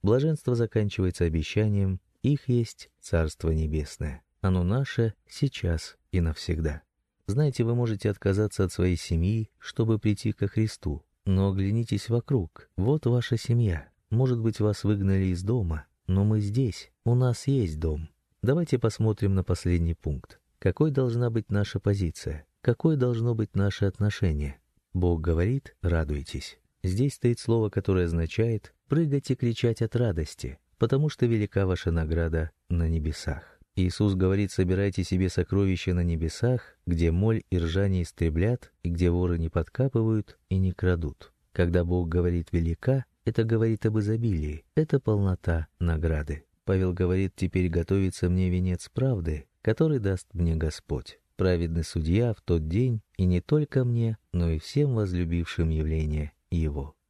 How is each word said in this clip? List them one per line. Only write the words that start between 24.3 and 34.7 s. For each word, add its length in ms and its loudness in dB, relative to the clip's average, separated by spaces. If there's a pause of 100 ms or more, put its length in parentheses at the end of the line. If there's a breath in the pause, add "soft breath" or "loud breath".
Бог 260 2
говорит: 600 -2
"Радуйтесь". 760 -4 (240)
Здесь 320 0
стоит 240 0
слово, 320 0
которое 360 0
означает 680 -2 (140)
прыгать 420 0
и 60 2
кричать 460 0
от 120 -4
радости, 640 -2 (200)
потому 300 2
что 180 0
велика 380 0
ваша 280 0
награда 580 0 (180)
на 200 0
небесах. 720 -4 (160)
Иисус 380 2
говорит: 360 0
"Собирайте 540 0